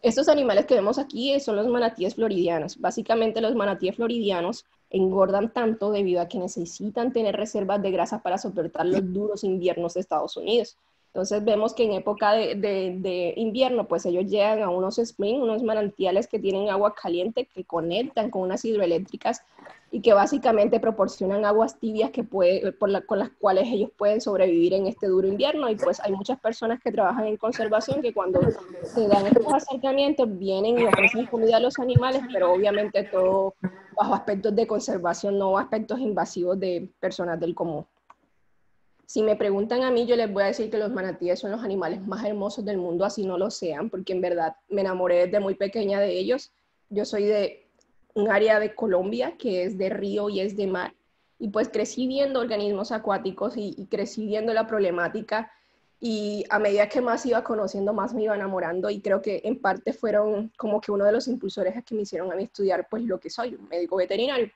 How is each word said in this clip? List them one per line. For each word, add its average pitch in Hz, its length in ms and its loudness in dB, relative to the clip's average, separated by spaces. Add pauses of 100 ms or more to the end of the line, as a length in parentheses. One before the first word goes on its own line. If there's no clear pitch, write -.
Estos 262 260 4
animales 240 380 6
que 254 100 6
vemos 196 220 2
aquí, 233 340 -2
eh, 277 80 2
son 233 160 -2
los 208 100 0
manatíes 233 480 0
floridianos. 175 680 0
Básicamente 226 600 0
los 226 160 0
manatíes 196 400 0
floridianos 226 680 -2 (260)
engordan 190 640 2
tanto 220 380 0
debido 190 300 0
a 170 80 -2
que 233 100 -6
necesitan 196 720 -4
tener 214 220 0
reservas 208 460 -2
de 196 100 -2
grasa 190 320 -2
para 180 140 0
soportar 175 480 -4
los 185 280 0
duros 202 300 -2
inviernos 175 520 -2
de 180 60 -2
Estados 160 360 -4
Unidos. 208 400 0 (380)
Entonces 208 300 -2
vemos 220 300 2
que 240 100 2
en 214 80 2
época 208 400 2
de, 214 220 2
de, 190 440 -2
de 180 380 -2
invierno, 233 500 0
pues 170 200 -2
ellos 185 240 0
llegan 208 320 2
a 190 80 0
unos 185 280 0
springs, 226 440 -2
unos 226 200 0
manantiales 208 640 0
que 220 120 -6
tienen 196 320 0
agua 202 240 2
caliente, 190 520 -4
que - 180 -14
conectan 185 680 -2
con 190 120 -2
unas 185 220 -4
hidroeléctricas 196 760 -2 (480)
y 233 100 -4
que 214 140 8
básicamente 214 680 4
proporcionan 202 640 0
aguas 220 340 4
tibias 220 320 0
que 240 140 -4
puede, 185 480 2
por - 160 0
la, 196 140 2
con 208 160 -2
las 233 100 -2
cuales 190 380 2
ellos 226 280 -2
pueden 208 280 2
sobrevivir 180 500 4
en 190 140 2
este - 200 -4
duro 185 220 4
invierno. 269 400 0
Y 220 80 0
pues 175 240 -2
hay 202 120 -2
muchas 196 280 -4
personas 226 400 -2
que 240 100 -4
trabajan 214 360 0
en 214 100 -2
conservación 220 640 0
que 247 140 -2
cuando 185 260 2 (420)
se 453 240 0
dan 202 200 6
estos 302 260 4
acercamientos 269 840 0
vienen 196 400 0
y 233 80 4
ofrecen 220 400 4
comida 226 320 4
a - 20 6
los 247 180 0
animales, 254 440 2 (100)
pero 185 180 4
obviamente 202 540 2
todo 190 500 2 (400)
bajo 208 200 2
aspectos 202 420 0
de 226 100 2
conservación, 196 720 -2
no 190 200 2
aspectos 220 420 -4
invasivos 190 580 -2
de 185 300 -4 (100)
personas 185 400 -4
del 165 160 -4
común. 165 300 -6 (1200)
Si - 180 -2
me 214 140 4
preguntan 214 460 0
a 254 80 2
mí, 240 160 2
yo 240 100 2
les 220 160 0
voy 196 120 2
a - 20 2
decir 208 240 -2
que 220 80 -2
los 208 120 -2
manatíes 180 480 -2
son 202 120 -6
los 226 120 -6
animales 190 440 -4
más 240 180 -6
hermosos 208 400 -4
del 202 140 -4
mundo, 175 260 -2
así 208 220 -4
no 185 100 -4
lo 190 140 -2
sean, 170 400 -6
porque 190 240 -6
en 180 80 -2
verdad 170 340 -2 (140)
me 202 100 -2
enamoré 180 460 2
desde 180 120 2
muy 196 160 0
pequeña 202 460 -2
de 185 180 0
ellos. 220 320 -2 (380)
Yo 208 160 -2
soy 202 200 -2
de 208 440 0 (460)
un 214 160 2
área 214 280 6
de 214 160 -2
Colombia 220 640 -2
que 180 260 -2
es 196 120 -6
de 190 140 -2
río 202 400 -2
y 202 100 -4
es 196 160 -4
de 202 100 -2
mar, 185 280 -4 (440)
y 233 100 -6
pues 214 200 0
crecí 233 380 -4
viendo 269 340 0
organismos 208 500 -2
acuáticos 202 680 -4
y, 202 180 -6
y 190 100 -12
crecí - 380 -6
viendo 220 300 -2
la 220 120 2
problemática, 202 840 -2 (500)
y 208 480 -4
a 208 100 2
medida 208 300 4
que 247 140 -2
más 233 240 0
iba 233 180 0
conociendo, 202 480 -2
más 214 220 -2
me 220 80 -2
iba 214 120 0
enamorando, 185 540 -2
y 202 140 -4
creo 196 180 2
que 196 240 -4
en - 160 -2
parte 190 320 -2
fueron 214 640 0
como 214 240 -2
que 214 100 -8
uno 202 140 0
de 208 80 6
los 240 160 0
impulsores 196 480 -4
a 240 60 -10
que - 120 -10
me 214 80 -2
hicieron 185 300 -6
a - 20 -4
mí 190 100 -4
estudiar, 190 460 -2
pues, 226 140 -6
lo 185 160 -2
que - 80 -14
soy, 240 260 -6
un - 140 -18
médico 175 280 -2
veterinario. 220 600 0